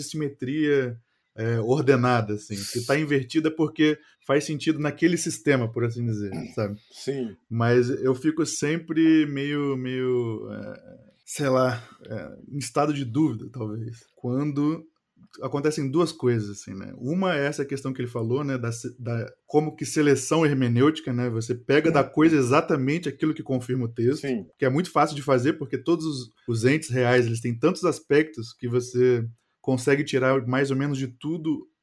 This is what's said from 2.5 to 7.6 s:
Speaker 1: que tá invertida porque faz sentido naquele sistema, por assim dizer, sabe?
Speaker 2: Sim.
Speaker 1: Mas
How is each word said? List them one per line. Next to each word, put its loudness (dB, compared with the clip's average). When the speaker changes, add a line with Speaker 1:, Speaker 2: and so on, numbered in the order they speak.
Speaker 1:
que -4
tá 2
invertida 0
porque 0
faz 2
sentido -2
naquele 0
sistema, 0
por -2
assim -4
dizer, -4
sabe? -4
Speaker 2:
Sim. -6
Speaker 1:
Mas 4